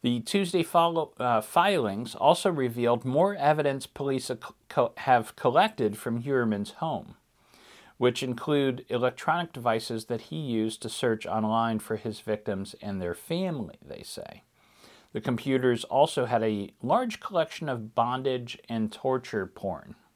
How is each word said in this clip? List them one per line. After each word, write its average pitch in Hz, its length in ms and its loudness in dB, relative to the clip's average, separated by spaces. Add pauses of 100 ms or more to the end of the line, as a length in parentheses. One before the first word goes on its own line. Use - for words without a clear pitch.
The 123 160 2
Tuesday 180 420 0
follow, 165 580 2
uh, 120 220 4
filings 123 720 2
also 170 380 4
revealed 120 520 2
more 160 320 2
evidence 143 520 2
police 139 420 -4
ac-, - 240 -8 (160)
co-, 117 280 2
have 123 380 4
collected 131 600 2
from 117 240 -4
Heuermann's 117 520 0
home, 151 420 -6 (800)
which 123 260 2
include 135 640 0
electronic 143 640 0
devices 113 540 -2
that 117 160 -4
he - 160 -10
used 113 460 -2
to 110 60 -6
search 113 360 0
online 110 540 0
for 107 180 -6
his 110 240 -8
victims 104 600 -4
and 98 200 -6
their 87 140 -4
family, 165 600 -6 (100)
they - 180 -14
say. - 400 -14 (680)
The 107 80 -4
computers 127 640 2
also 139 400 2
had 113 180 2
a 107 300 -2 (100)
large 208 380 0
collection 160 480 -2
of 117 260 -6
bondage 123 720 -2
and 110 240 -2
torture 123 560 -2
porn. - 480 -8 (200)